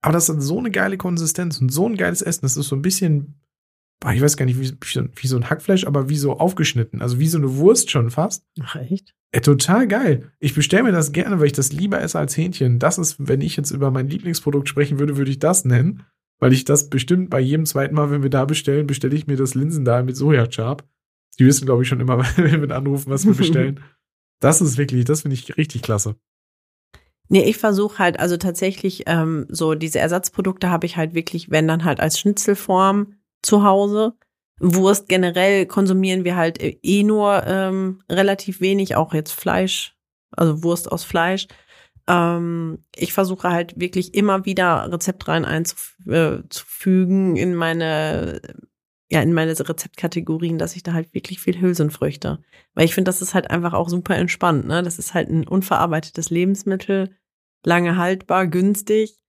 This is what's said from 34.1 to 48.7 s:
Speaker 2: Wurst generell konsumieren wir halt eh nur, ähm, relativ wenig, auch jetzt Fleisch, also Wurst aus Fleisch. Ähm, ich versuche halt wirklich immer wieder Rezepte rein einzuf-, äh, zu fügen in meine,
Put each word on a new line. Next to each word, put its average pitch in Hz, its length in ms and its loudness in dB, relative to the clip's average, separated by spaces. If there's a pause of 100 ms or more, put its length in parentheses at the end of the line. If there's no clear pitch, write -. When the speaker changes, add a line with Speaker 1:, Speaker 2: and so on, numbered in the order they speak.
Speaker 2:
Wurst 190 500 2
generell 185 580 2
konsumieren 190 560 2
wir 175 140 0
halt 165 220 0
eh - 440 0
nur, 208 420 2
ähm, 190 640 -2
relativ 196 520 0
wenig, 196 340 0
auch 160 180 0
jetzt 156 200 -4
Fleisch, - 600 -4 (360)
also 160 320 0
Wurst 170 280 -2
aus 165 120 -6
Fleisch. 185 420 -2 (640)
Ähm, 170 720 -2 (160)
ich - 180 -6
versuche 185 380 -2
halt 170 280 -4
wirklich 180 360 -4
immer 196 300 0
wieder 180 460 0
Rezepte 180 360 -6
rein 160 180 0
einzuf-, - 520 -6 (100)
äh, 156 320 0 (100)
zu - 160 -14
fügen 185 680 2
in 180 180 0
meine, 165 880 -2 (720)